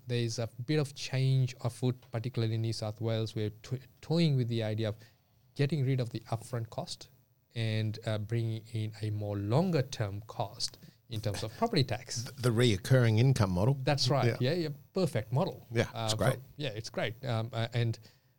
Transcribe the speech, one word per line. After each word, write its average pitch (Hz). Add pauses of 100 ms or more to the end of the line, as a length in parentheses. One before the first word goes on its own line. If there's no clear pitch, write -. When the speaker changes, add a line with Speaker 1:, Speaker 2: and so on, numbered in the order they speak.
Speaker 1:
there's 120
a 113 (160)
bit 151
of 143
change 131
afoot, 127 (160)
particularly 113
in 113
New 113
South 107
Wales. 113
We're 107 (120)
to-, 127 (220)
toying 160
with 120
the 113
idea 107
of 104 (600)
getting 143
rid 131
of 117
the 117 (100)
upfront 113
cost - (460)
and, 110
uh, 107
bringing 113 (120)
in 110 (100)
a 107
more 104
longer 139
term 104
cost - (320)
in 117
terms 101
of 110
property 220
tax. -
Speaker 2:
The, 127
the -
reoccurring 113
income 117
model. 110
Speaker 1:
That's 143
right. 127 (120)
Speaker 2:
Yeah. 127
Speaker 1:
Yeah, -
yeah, 165 (240)
perfect 165
model. 175
Speaker 2:
Yeah, 113
it's 113
Speaker 1:
Uh, 110
Speaker 2:
great. 113
Speaker 1:
for, - (180)
yeah, 143
it's 107
great. 120 (100)
Um, 117
uh, 113
and, 117 (420)